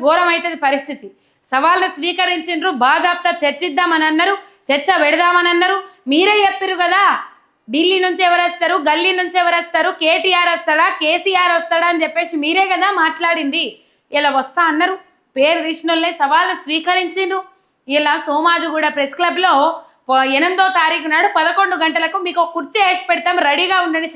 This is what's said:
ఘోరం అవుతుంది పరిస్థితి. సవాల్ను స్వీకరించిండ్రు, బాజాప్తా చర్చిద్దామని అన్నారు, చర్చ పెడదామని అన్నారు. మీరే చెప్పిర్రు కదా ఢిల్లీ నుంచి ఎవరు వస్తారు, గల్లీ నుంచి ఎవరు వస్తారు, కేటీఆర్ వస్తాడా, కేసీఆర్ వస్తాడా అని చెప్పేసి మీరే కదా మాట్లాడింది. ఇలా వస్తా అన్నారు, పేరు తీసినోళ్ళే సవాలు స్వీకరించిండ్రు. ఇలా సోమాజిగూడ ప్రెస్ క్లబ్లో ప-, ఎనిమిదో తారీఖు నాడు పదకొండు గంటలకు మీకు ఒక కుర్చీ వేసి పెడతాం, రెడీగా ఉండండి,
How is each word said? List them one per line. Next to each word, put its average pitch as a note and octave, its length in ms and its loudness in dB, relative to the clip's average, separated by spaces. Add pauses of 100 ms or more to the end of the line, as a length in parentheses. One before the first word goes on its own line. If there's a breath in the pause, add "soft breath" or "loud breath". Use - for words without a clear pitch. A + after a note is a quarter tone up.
ఘోరం E4+ 300 2
అవుతుంది E4+ 340 -4
పరిస్థితి. C#4 420 -4 (440)
సవాల్ను F4 440 2
స్వీకరించిండ్రు, F4 760 -2 (120)
బాజాప్తా F4 480 2 (120)
చర్చిద్దామని D#4 680 0
అన్నారు, F4 240 0 (340 loud breath)
చర్చ C#4+ 200 0 (140)
పెడదామని F4 500 2
అన్నారు. F4+ 240 2 (340 loud breath)
మీరే F#4+ 340 4
చెప్పిర్రు F#4+ 400 -2
కదా F#4 180 2 (680)
ఢిల్లీ E4+ 360 2
నుంచి F#4 220 0
ఎవరు F4 200 2
వస్తారు, F4 300 -2 (120)
గల్లీ F4 320 2
నుంచి F4+ 220 -2
ఎవరు E4+ 180 2
వస్తారు, E4+ 300 -2 (120)
కేటీఆర్ F4 520 2
వస్తాడా, E4 320 0 (140)
కేసీఆర్ F4 560 0
వస్తాడా E4+ 360 0
అని D#4+ 120 0
చెప్పేసి E4+ 380 -4
మీరే F4 300 2
కదా F#4 160 0 (140)
మాట్లాడింది. D#4+ 640 -2 (480 soft breath)
ఇలా C#4+ 260 2
వస్తా C4 320 -2
అన్నారు, F4 240 0 (420)
పేరు D#4 300 2
తీసినోళ్ళే E4 440 -2 (100)
సవాలు E4 340 2 (100)
స్వీకరించిండ్రు. F4+ 760 -2 (480)
ఇలా D4 260 0 (140)
సోమాజిగూడ D#4 580 0 (100)
ప్రెస్ C#4 220 -4
క్లబ్లో F4 340 0 (560 loud breath)
ప-, C4 180 2 (100)
ఎనిమిదో F#4 280 2 (140)
తారీఖు D#4+ 340 0
నాడు F4 240 2
పదకొండు F4 460 0
గంటలకు D#4+ 440 -2
మీకు F4 160 -2
ఒక E4+ 140 -2
కుర్చీ E4 300 -4
వేసి F4+ 220 -2
పెడతాం, F4 280 0 (120)
రెడీగా F4+ 360 0
ఉండండి, D#4+ 320 -4